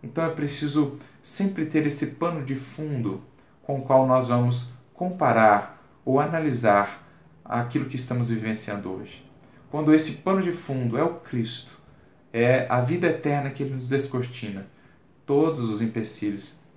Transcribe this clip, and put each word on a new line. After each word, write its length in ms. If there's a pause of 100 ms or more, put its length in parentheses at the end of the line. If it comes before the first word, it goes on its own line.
Então 220
é 60
preciso 680 (260)
sempre 400
ter 220
esse 220
pano 360
de 100
fundo 680 (400)
com 160
o 40
qual 240
nós 220
vamos 460 (180)
comparar 880 (220)
ou 160
analisar 840 (400)
aquilo 440
que 100
estamos 320
vivenciando 640
hoje. 320 (460)
Quando 240
esse 240
pano 240
de 100
fundo 460
é 40
o 120
Cristo, 680 (500)
é 380
a 120
vida 260
eterna 440
que 120
ele 120
nos 140
descortina, 760 (580)
todos 460
os 100
empecilhos 800 (160)